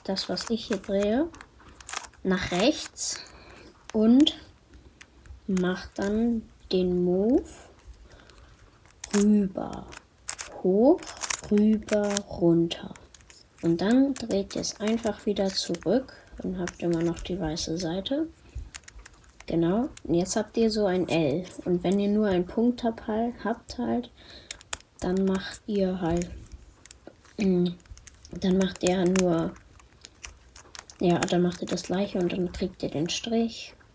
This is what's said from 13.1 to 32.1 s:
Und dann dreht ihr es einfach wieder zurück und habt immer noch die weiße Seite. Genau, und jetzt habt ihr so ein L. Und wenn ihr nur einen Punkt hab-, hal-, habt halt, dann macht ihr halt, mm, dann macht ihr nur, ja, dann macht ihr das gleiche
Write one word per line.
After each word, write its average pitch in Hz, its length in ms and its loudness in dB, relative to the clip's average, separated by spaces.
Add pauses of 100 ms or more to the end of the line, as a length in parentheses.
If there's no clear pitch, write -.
Und 170 180 2
dann 254 340 4
dreht 196 420 -4
ihr 175 60 -2
es - 180 -8
einfach 214 440 -2
wieder 202 220 0
zurück 190 640 -2 (300)
und 185 160 -6
habt 175 240 -6
immer 170 200 0
noch 165 180 0
die 180 180 -6
weiße 160 400 -4
Seite. 190 480 -2 (1200)
Genau, 180 420 2 (160)
und - 100 -2
jetzt 185 220 0
habt 208 200 -4
ihr 226 140 4
so 208 160 0
ein 180 220 0
L. 160 360 0 (200)
Und 175 180 0
wenn 190 160 2
ihr 202 100 2
nur 214 200 2
einen 180 180 2
Punkt 240 380 0
hab-, 226 240 -4
hal-, 233 340 -2
habt - 340 -6
halt, 240 340 -4 (880)
dann 185 240 0
macht 190 420 -2
ihr 190 340 0
halt, 175 300 0 (1080)
mm, 180 280 4 (760)
dann 185 160 2
macht 190 280 0
ihr 180 200 4
nur, 180 480 2 (1500)
ja, 175 180 4
dann 180 240 2
macht 180 180 0
ihr - 60 -8
das 185 160 -4
gleiche 190 360 -2